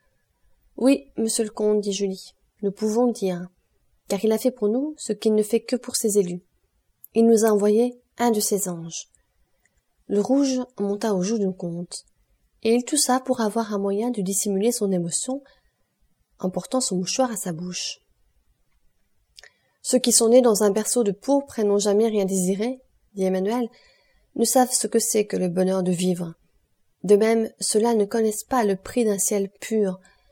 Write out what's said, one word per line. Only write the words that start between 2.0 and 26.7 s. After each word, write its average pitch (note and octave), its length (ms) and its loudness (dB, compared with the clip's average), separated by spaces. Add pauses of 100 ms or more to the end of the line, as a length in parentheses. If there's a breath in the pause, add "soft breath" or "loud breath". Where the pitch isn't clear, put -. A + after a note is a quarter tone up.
nous G3+ 100 -2
pouvons G#3+ 360 0
dire, F#3 400 -4 (600)
car G3 180 -2
il A3 60 4
a G#3+ 60 2
fait B3+ 140 0
pour A#3 160 -4
nous C4+ 300 -2
ce - 160 -8
qu'il G#3+ 220 0
ne G#3+ 80 2
fait A3+ 180 0
que - 140 -4
pour B3 200 -6
ses G#3 220 0
élus. F3+ 240 0 (720)
Il A3+ 120 4
nous A3+ 200 6
a A3 60 4
envoyé G#3+ 500 2 (160)
un A#3+ 140 2
de G#3+ 80 2
ses G3+ 280 -2
anges. » E3+ 420 -10 (1000)
Le G3+ 120 0
rouge C4 400 2 (180)
monta G3+ 380 -2
aux F3+ 60 0
joues G#3+ 180 -2
du F#3+ 120 0
comte, F3 540 -10 (580)
et A3+ 100 2
il B3 100 2
toussa C4 360 0
pour B3+ 220 -2
avoir A3 320 -2
un G#3 40 -2
moyen G3+ 340 -2
de A3 100 -4
dissimuler G3 500 0
son G#3 200 -2
émotion, F#3 500 -4 (1000 soft breath)
en F#3 100 -2
portant F#3 320 -4
son G3 160 -4
mouchoir A#3 340 -2
à G#3+ 60 -8
sa F#3 160 -6
bouche. « F3 480 -10 (1800 soft breath)
Ceux - 160 2
qui B3 120 2
sont A3+ 180 4
nés B3 120 8
dans G#3+ 220 4
un G#3 80 4
berceau G#3+ 320 0
de G3+ 80 0
pourpre C#4 480 -2
et A3 40 0
n'ont G3+ 140 2
jamais G#3 300 2
rien G#3+ 180 0
désiré, » G3 560 -2 (320)
dit G3 100 -4
Emmanuel, « G3 460 -2 (680 soft breath)
ne A#3 100 0
savent B3 260 2
ce - 160 -2
que A3+ 120 0
c'est G#3+ 260 0
que G3 120 -6
le F3+ 120 0
bonheur F#3 340 0
de F3+ 80 0
vivre. F3 440 -2 (680)